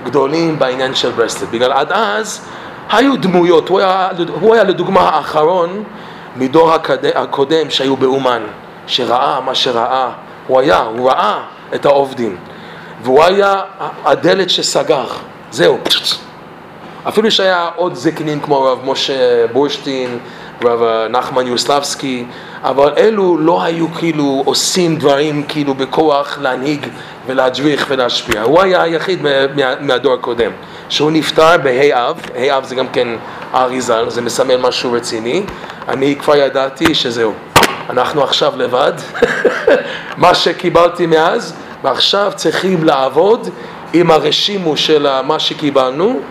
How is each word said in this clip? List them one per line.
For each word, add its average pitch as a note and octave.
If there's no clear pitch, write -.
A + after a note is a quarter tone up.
גדולים D3
בעניין C3
של C3
ברסלב, A2+
בגלל A#2
עד C#3+
אז G#3
היו B3+
דמויות, F3
הוא F#3
היה, F#3+
הוא -
היה A3+
לדוגמה F3+
האחרון F3
מדור C#3
הקד-, D3+
הקודם C#3
שהיו C3+
באומן, B2+
שראה C3
מה C3
שראה, B2
הוא C3
היה, D#3
הוא B2
ראה F3
את B2+
העובדים, C3
והוא C3
היה G3
הדלת F3+
שסגר, D3
זהו. C#3+
אפילו G#3+
שהיה F3+
עוד E3+
זקנים D3+
כמו C#3+
הרב C3+
משה B2+
בורשטיין, C3
רב, A#2+
אה, A2+
נחמן B2+
יוסלבסקי, C3
אבל C3+
אלו F#3+
לא E3+
היו E3
כאילו D3
עושים E3
דברים C#3+
כאילו C#3+
בכוח C#3
להנהיג C3+
ולהדריך C3
ולהשפיע. A#2+
הוא C#3
היה F#3
היחיד E3
מה-, C#3
מה-, C#3
מהדור C3
הקודם. A#2
שהוא D3+
נפטר D#3+
בה' C3+
אב, E3
ה' C3+
אב C3
זה B2+
גם B2+
כן B2
ארי B2+
ז"ל, A#2
זה A#2
מסמל B2+
משהו B2+
רציני. A#2+
אני C3+
כבר D3
ידעתי C3+
שזהו, A#2
אנחנו B2
עכשיו C3+
לבד, B2+
<laughs> -
מה E3+
שקיבלתי E3+
מאז, E3
ועכשיו F#3+
צריכים F3
לעבוד D#3+
עם E3
הרשימו D#3
של D3
ה-, C3+
מה D3+
שקיבלנו D3